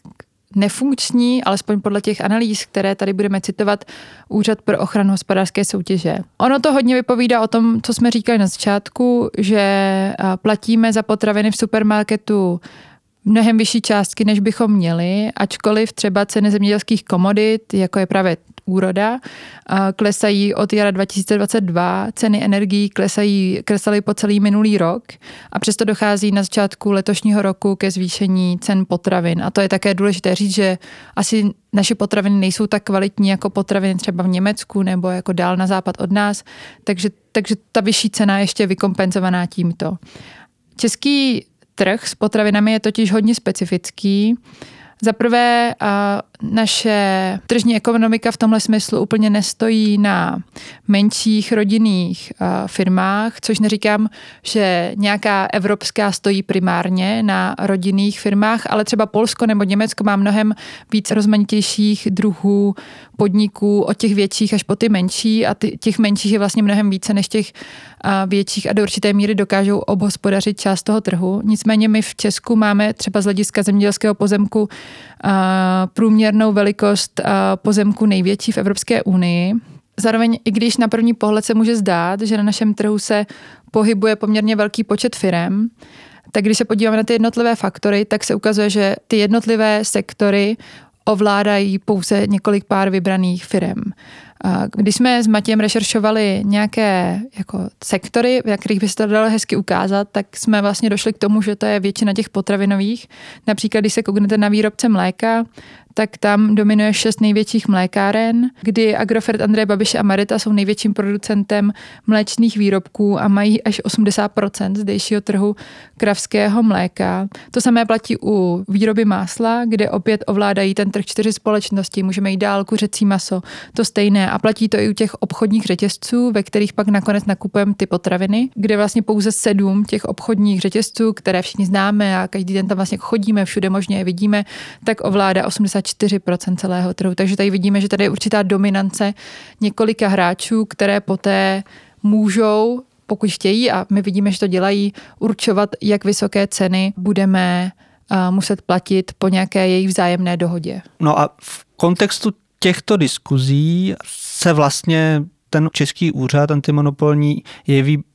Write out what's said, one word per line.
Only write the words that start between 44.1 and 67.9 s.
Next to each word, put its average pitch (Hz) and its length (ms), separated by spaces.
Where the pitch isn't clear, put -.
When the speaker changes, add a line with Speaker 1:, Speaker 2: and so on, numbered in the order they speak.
Speaker 1:
Za 220 120
prvé, 240 640
a, 202 420
naše 202 1080
tržní 233 280
ekonomika 226 560
v - 60
tomhle 220 220
smyslu 214 420
úplně 214 280
nestojí 214 680
na 190 420
menších 208 640
rodinných, 208 880
a, 185 280
firmách, 190 720
což 220 180
neříkám, 214 480
že 180 520
nějaká 202 580
evropská 208 580
stojí 196 320
primárně 185 800
na 190 360
rodinných 196 600
firmách, 214 500
ale 214 160
třeba 214 200
Polsko 220 400
nebo 208 180
Německo 202 400
má 202 120
mnohem 208 380
víc 214 200
rozmanitějších 208 1000
druhů 202 640
podniků, 202 640
od - 160
těch 208 180
větších 202 380
až 208 100
po 202 120
ty 226 140
menší 220 560
a - 80
ty, - 280
těch 220 180
menších 202 320
je 220 80
vlastně 202 240
mnohem 208 260
více 190 240
než 202 140
těch, - 260